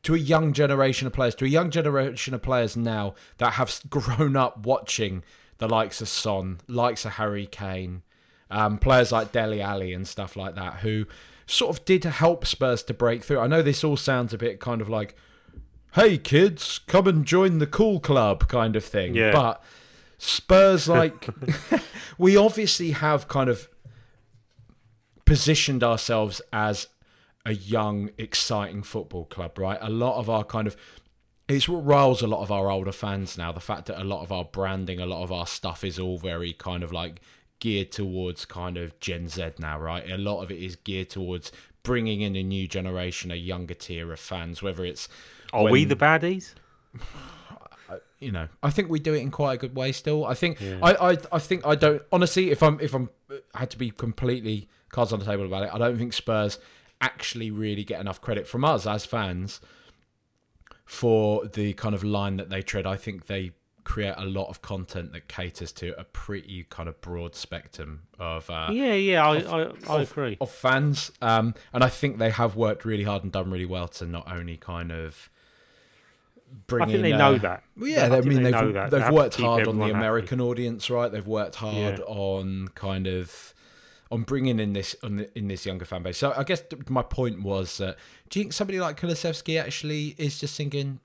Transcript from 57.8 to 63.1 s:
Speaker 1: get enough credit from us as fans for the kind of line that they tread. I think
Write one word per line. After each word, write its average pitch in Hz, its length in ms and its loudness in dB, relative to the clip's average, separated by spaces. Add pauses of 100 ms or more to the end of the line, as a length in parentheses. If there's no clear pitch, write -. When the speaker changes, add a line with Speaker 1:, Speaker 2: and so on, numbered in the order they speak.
Speaker 1:
get 98 160 -8
enough 95 180 -6
credit 104 260 -4
from 127 200 -2
us 131 200 2
as 107 200 -4
fans 95 560 -6 (1200)
for 107 600 2
the 104 260 -4
kind 107 220 -4
of 95 80 -4
line 101 340 -2
that 95 120 -8
they 95 120 -6
tread. 95 240 -6
I 98 120 -4
think 95 300 -12